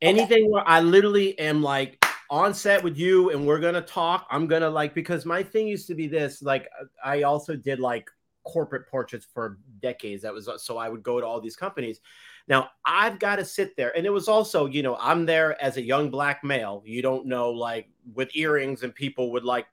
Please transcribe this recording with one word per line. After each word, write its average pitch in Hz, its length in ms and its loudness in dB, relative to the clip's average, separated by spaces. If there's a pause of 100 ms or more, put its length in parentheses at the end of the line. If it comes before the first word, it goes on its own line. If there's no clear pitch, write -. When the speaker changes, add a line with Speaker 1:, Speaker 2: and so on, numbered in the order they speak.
Speaker 1:
Okay. 214 200 6
Speaker 2:
Anything 220 240 6
where 202 160 0
I 165 140 8
literally 196 580 6
am 151 240 0
like, 139 420 0 (260)
on 185 240 2
set 202 280 2
with 170 140 -4
you 180 340 4
and 143 160 -2
we're 147 120 4
gonna 170 240 0
talk. 170 480 -2
I'm 147 160 0
gonna, 160 240 2
like, 151 240 -2
because 165 320 -4
my 170 160 -2
thing 220 240 -2
used 202 220 -6
to 175 60 -8
be 156 120 -6
this, 147 340 -4
like, 135 300 -2 (340)
I 143 180 -2
also 147 340 -2
did, 131 240 -6
like, 120 280 -4 (360)
corporate 143 440 -6
portraits 123 460 -8
for 110 240 -8 (220)
decades. 107 420 -8
That 110 100 -8
was, 104 160 -12 (100)
so 117 200 -10
I 113 100 -6
would 113 140 -10
go 123 180 -2
to 117 60 -2
all 117 140 -6
these 110 160 -12
companies. 127 440 -8 (480)
Now 135 220 4 (140)
I've 196 340 2
gotta 202 260 0
sit 196 320 -4
there. 120 200 -2
And 170 100 -2
it 208 40 0
was 202 180 -2
also, 214 380 2
you 139 160 -2
know, 127 160 -2
I'm 165 280 0
there 160 360 2
as 135 140 -2
a 131 60 -4
young 135 280 0
black 143 340 -2
male, 110 420 -4
you 117 160 -6
don't 131 240 0
know, 123 240 -2
like, 117 400 -6 (240)
with 131 200 -6
earrings 147 500 0
and 120 100 -10
people 127 380 -4
would, 120 120 -2
like, 123 280 -2